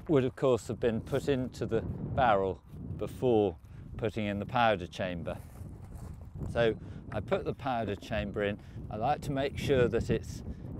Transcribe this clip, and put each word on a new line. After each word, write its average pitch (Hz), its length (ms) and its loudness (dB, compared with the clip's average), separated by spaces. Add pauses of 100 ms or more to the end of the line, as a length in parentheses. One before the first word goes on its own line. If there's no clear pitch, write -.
would, 139 160 6
of 123 120 0
course, 127 340 4
have 110 100 -2
been 113 220 2
put 135 280 -2
into 127 380 -2
the 110 140 2 (340)
barrel 98 440 4 (380)
before 104 580 4 (420)
putting 107 280 -2
in 101 140 -2
the 101 80 -4
powder 110 400 4
chamber. 87 500 -4 (1120)
So 117 220 4 (400)
I 107 60 -2
put 185 260 -2
the 156 80 -2
powder 117 420 -2
chamber 104 460 -4
in. 101 160 0 (320)
I 107 60 -6
like 123 260 0
to - 100 -4
make 139 280 -2
sure 127 280 6
that 110 220 0
it's, - 320 -2 (380)